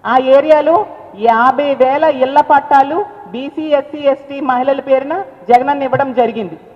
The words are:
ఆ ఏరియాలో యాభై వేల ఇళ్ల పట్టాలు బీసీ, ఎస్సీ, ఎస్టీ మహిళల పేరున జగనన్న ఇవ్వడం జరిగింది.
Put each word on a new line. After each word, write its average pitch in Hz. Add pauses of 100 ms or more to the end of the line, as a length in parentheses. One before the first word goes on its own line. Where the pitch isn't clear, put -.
ఆ 226
ఏరియాలో 294 (340)
యాభై 247
వేల 262
ఇళ్ల 277
పట్టాలు 285 (220)
బీసీ, 269
ఎస్సీ, 294
ఎస్టీ 277
మహిళల 269
పేరున 277 (260)
జగనన్న 277
ఇవ్వడం 262
జరిగింది. 220 (160)